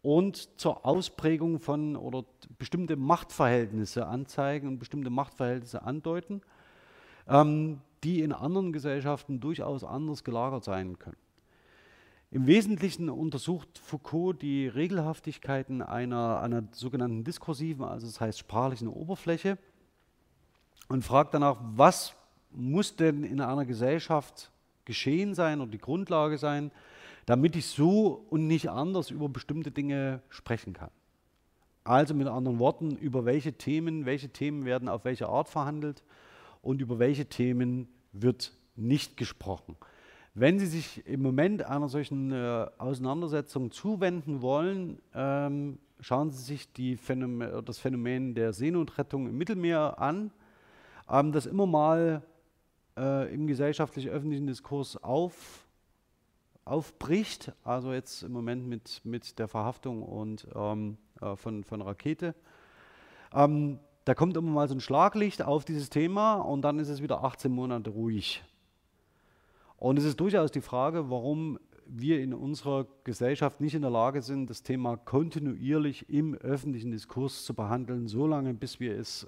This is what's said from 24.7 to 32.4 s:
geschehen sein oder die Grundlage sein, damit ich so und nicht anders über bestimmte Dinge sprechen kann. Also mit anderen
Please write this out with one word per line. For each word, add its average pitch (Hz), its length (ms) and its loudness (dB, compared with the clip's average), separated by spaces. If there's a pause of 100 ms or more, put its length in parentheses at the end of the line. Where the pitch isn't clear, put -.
geschehen 175 500 0
sein 156 260 2
oder 123 80 -6
die 107 80 -10
Grundlage 156 640 0
sein, 147 320 -2 (560)
damit 135 280 6
ich - 120 -2
so 185 600 4
und 156 180 2
nicht 160 220 2
anders 156 420 -2
über 151 180 -4
bestimmte 147 400 -6
Dinge 139 600 -2
sprechen - 440 -6
kann. - 160 -14 (920)
Also 143 320 6
mit 139 120 2
anderen 127 300 0